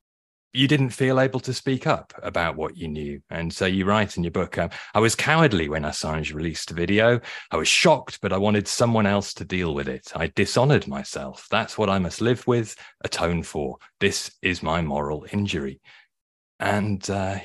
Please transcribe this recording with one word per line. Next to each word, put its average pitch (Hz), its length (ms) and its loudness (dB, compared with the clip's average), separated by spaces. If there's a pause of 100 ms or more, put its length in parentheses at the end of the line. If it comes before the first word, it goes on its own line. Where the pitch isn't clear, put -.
(540)
you 131 140 4
didn't 135 220 4
feel 131 320 2
able 131 180 2
to 127 140 -6
speak 135 340 -2
up 117 340 -2
about 85 360 -2
what 78 180 -6
you 85 140 -8
knew. 71 400 -8
And 82 240 -6
so - 120 0
you 92 200 2
write 101 320 2
in 87 80 -2
your 85 60 -4
book, 87 260 -2
um, 87 120 0 (240)
"I 104 60 2
was 110 160 4
cowardly 143 540 4
when 76 140 -2
Assange 78 500 -4
released 78 340 -6
the 80 60 -10
video. 104 480 4 (300)
I - 40 -2
was 78 140 2
shocked, - 520 2
but 92 120 0
I 95 40 2
wanted 104 300 2
someone 113 380 2
else 101 300 2
to - 100 -10
deal 90 280 -2
with 69 140 -4
it. 64 260 -10
I 82 140 -2
dishonored - 640 2
myself. 69 600 -10
That's - 280 -2
what 101 120 2
I 98 100 2
must 87 200 -2
live 120 280 0
with, 120 280 0 (300)
atone 85 380 -2
for. 71 340 -6 (240)
This - 400 -2
is - 200 -2
my 82 200 0
moral 73 500 -4
injury." 76 480 -4 (800)
And, 101 500 -2
uh, 98 360 -2